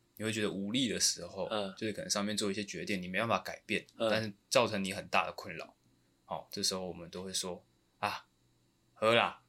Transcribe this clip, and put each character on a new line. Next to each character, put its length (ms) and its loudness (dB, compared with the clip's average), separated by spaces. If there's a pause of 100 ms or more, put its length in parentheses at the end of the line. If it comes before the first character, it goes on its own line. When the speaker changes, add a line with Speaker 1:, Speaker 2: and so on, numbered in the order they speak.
(180)
Speaker 1:
你 60 -6
会 80 0
觉 80 0
得 100 2
无 220 -2
力 160 2
的 100 0
时 280 0
候， 240 -4
Speaker 2:
嗯。 260 -2
Speaker 1:
就 100 -4
是 60 -2
可 80 -8
能 80 -6
上 160 0
面 100 -2
做 160 0
一 40 -2
些 100 -2
决 220 -8
定， 160 0
你 40 -8
没 120 -2
办 100 2
法 100 4
改 280 -8
变， 180 0 (140)
Speaker 2:
嗯。 120 2
Speaker 1:
但 140 2
是 80 -6 (160)
造 180 6
成 160 -2
你 120 -2
很 140 -6
大 180 4
的 60 -4
困 220 -10
扰。 200 -10 (500)
哦， 260 -6
这 120 -4
时 120 2
候 140 -4
我 60 -8
们 160 -12
都 120 -8
会 80 -8
说 320 -4 (380)
，“啊， 240 -2 (720)
喝 200 6
啦。” 340 4